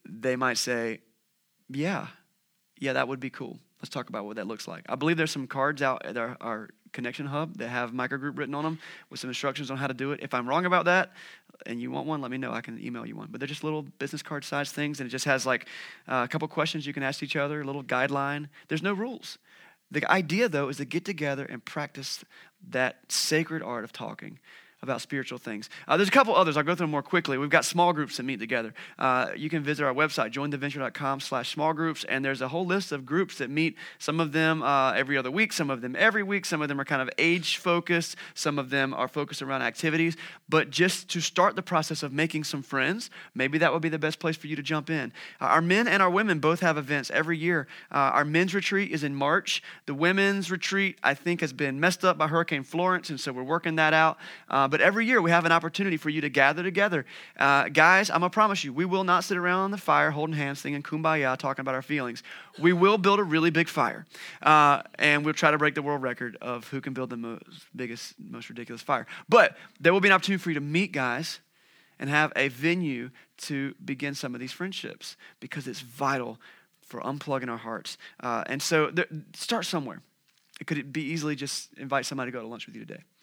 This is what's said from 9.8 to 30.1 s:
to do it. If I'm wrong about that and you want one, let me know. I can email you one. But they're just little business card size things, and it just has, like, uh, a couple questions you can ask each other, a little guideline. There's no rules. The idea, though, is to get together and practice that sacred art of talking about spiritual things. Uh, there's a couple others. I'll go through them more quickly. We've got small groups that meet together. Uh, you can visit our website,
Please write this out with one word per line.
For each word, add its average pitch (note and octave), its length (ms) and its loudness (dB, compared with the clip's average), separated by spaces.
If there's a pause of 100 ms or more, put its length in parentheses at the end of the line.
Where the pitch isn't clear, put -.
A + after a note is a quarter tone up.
to C3+ 80 -4
do C3+ 180 -4
it. C#3+ 120 -6
If C3+ 100 -6
I'm B2 160 -2
wrong E3 160 2
about F3 200 2
that F3+ 280 4 (540)
and A#2+ 120 -6
you B2 120 -8
want C#3 160 -6
one, D#3 120 -4
let B2+ 120 -8
me C3 80 -6
know. B2+ 120 -6
I A2+ 100 -4
can A#2 220 -12
email A#2+ 220 -8
you A2 100 -12
one. G#2 140 -12
But A#2+ 100 -12
they're C#3 80 -6
just D3 160 -10
little D3+ 200 -4
business C#3 400 -10
card C#3+ 200 -8
size C#3+ 280 -4
things, D3 280 -4
and C3+ 60 -6
it A#2 60 -8
just C3 140 -6
has, C3 200 2
like, B2+ 220 0 (400)
uh, B2+ 180 0
a - 20 -6
couple D#3 200 -4
questions D#3 400 -4
you C#3+ 60 -8
can C#3 100 -6
ask C3+ 180 -4
each C#3+ 140 -6
other, D3 260 -2
a - 20 -8
little C#3 200 -6
guideline. C#3 680 -2 (200)
There's D#3 120 -2
no G3 120 0
rules. A3+ 440 -8 (540)
The D3+ 200 -2
idea, F#3+ 380 2
though, C#3 200 -2
is C#3 80 -8
to C#3+ 80 -6
get D3+ 200 -4
together D3 400 -4
and - 180 -12
practice - 600 -10 (440)
that - 420 -4
sacred D#3 500 0
art A#2 220 -8
of A2+ 100 -14
talking G#2+ 460 -12 (420)
about B2 200 -4
spiritual C3+ 360 -8
things. G#2+ 320 -10 (200)
Uh, D#3 80 4
there's G3 100 4
a F#3+ 40 0
couple C4 220 6
others. E3 220 6
I'll D3+ 80 2
go D#3+ 100 0
through F3 120 0
them D3+ 60 -2
more C#3+ 120 -2
quickly. D#3+ 340 0
We've C#3+ 120 -2
got D#3 160 6
small F3 260 4
groups D3 240 -4
that B2+ 80 -6
meet B2+ 160 -4
together. A#2 340 -4 (240)
Uh, B2+ 380 2
you D3+ 140 -6
can D#3+ 120 -2
visit C#3+ 220 -2
our C3 100 2
website, C#3+ 380 0